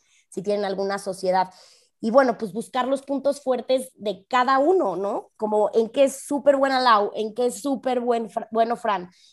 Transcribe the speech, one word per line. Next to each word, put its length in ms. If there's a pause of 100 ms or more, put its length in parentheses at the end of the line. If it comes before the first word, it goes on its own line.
(300)
si 120
tienen 220
alguna 340
sociedad. 520 (500)
Y 120
bueno, 260
pues 140
buscar 340
los 160
puntos 400
fuertes 540
de 320
cada 320
uno, 340
¿no? 420
Como 380
en 160
qué 140
es 220
súper 300
buena 240
Lau, 340
en 200
qué 120
es 140
súper 380
buen 320
Fra-, 220
bueno 240
Fran. 340 (220)